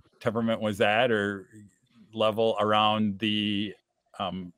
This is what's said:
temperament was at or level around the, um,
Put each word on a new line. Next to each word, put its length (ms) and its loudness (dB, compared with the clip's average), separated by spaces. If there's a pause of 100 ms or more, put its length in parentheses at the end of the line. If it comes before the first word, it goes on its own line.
(200)
temperament 400 -2
was 200 -2
at 300 4
or 380 -2 (680)
level 460 2
around 580 2
the, 560 -4 (460)
um, 380 -8